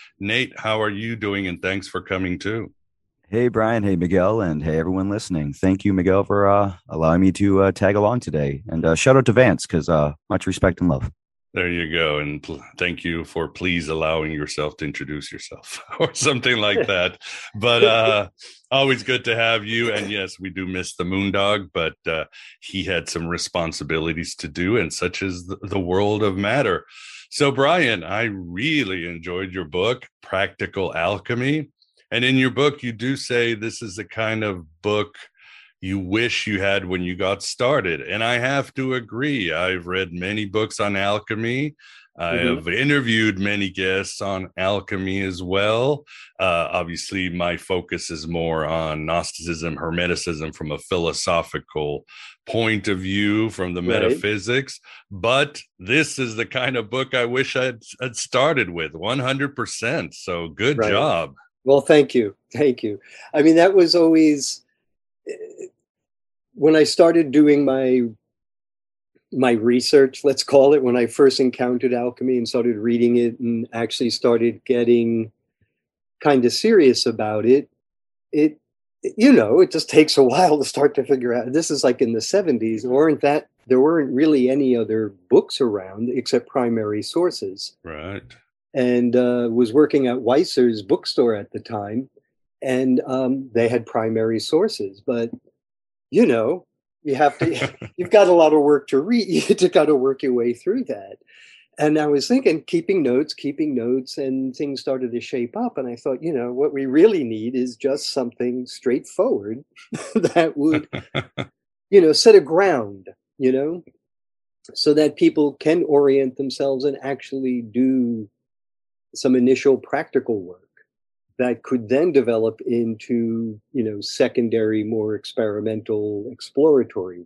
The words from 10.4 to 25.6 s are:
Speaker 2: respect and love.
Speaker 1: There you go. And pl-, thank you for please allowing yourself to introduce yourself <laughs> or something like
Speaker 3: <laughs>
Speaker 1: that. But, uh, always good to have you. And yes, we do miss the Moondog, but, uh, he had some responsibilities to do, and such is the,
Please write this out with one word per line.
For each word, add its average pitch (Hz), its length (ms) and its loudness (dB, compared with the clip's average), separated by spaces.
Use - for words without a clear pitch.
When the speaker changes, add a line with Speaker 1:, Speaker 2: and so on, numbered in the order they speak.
Speaker 2:
respect 92 320 0
and 87 100 0
love. 67 200 -4
Speaker 1:
There 90 160 -2
you 85 240 -6
go. 76 240 0
And 73 240 -6
pl-, 76 200 -12
thank 87 260 -4
you 82 200 -4
for 82 220 -6
please 85 420 -4
allowing 80 440 -2
yourself 73 460 -6
to 78 80 -8
introduce 71 460 -10
yourself - 580 -16
<laughs> - 100 -8
or 156 140 0
something 127 440 0
like 104 280 0
Speaker 3:
<laughs> - 20 -
Speaker 1:
that. 92 340 -2
But, 117 300 2
uh, 110 440 2
always 135 320 0
good 123 240 -4
to 117 100 -2
have 113 280 0
you. 113 280 -2
And 104 180 -6
yes, 98 300 -8
we 92 100 -10
do 92 160 -8
miss 92 300 -8
the 90 80 -4
Moondog, 98 680 -2
but, 80 220 -4
uh, 80 180 -4
he 92 240 -8
had 85 240 -4
some 85 200 -6
responsibilities 82 1080 -6
to - 120 -12
do, 90 280 -2
and 87 160 -2
such 90 300 -8
is 90 240 -8
the, 95 160 -10